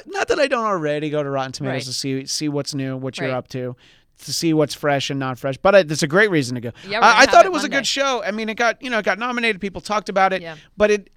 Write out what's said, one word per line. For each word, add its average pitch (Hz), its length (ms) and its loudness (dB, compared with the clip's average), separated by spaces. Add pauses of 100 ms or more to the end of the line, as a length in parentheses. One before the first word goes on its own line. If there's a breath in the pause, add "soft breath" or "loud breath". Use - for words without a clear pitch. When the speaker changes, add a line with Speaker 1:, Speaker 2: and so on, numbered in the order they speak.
Speaker 1:
not 392 220 -4
that 427 120 2
I 277 80 4
don't 233 160 -2
already 151 460 -2
go 147 120 -2
to 139 80 -4
Rotten 131 220 -4
Tomatoes 131 300 -6
Speaker 2:
Right. - 40 -10
Speaker 1:
to 127 60 -10
see, 135 340 -6
see 151 220 -4
what's 143 260 -6
new, 135 220 -6
what 131 220 -10
you're 135 100 -4
Speaker 2:
Right. 127 80 -4
Speaker 1:
up 123 120 -8
to, 127 280 -8 (480 soft breath)
to 143 80 -10
see 160 220 0
what's 151 180 2
fresh 139 380 -2
and 139 100 -4
not 131 180 -6
fresh. 135 200 -6
But 196 160 4
I, 190 80 10
that's 151 200 -2
a 170 40 0
great 196 240 2
reason 131 240 0
to 123 60 -8
go. 117 100 -8 (180 loud breath)
Speaker 2:
Yeah, 202 120 -2
we're - 40 4
Speaker 1:
I, 214 60 8
Speaker 2:
gonna 226 60 6
Speaker 1:
I 233 60 6
Speaker 2:
have 277 80 6
Speaker 1:
thought - 140 10
Speaker 2:
it 381 40 2
Speaker 1:
it 370 40 -2
was 302 100 -2
a - 20 -4
Speaker 2:
Monday. 277 140 -2
Speaker 1:
good 247 80 -2
show. 269 380 -2
I 190 60 -4
mean, 214 180 -6
it 220 80 -6
got, 233 240 -2
you 262 80 -8
know, 240 100 0
it 196 60 -4
got 190 140 0
nominated. 233 420 -2
People 190 220 -8
talked 208 260 -4
about 190 240 2
it, 180 100 -4
Speaker 2:
Yeah. 165 140 -12 (200 loud breath)
Speaker 1:
but 208 140 4
it, 202 260 0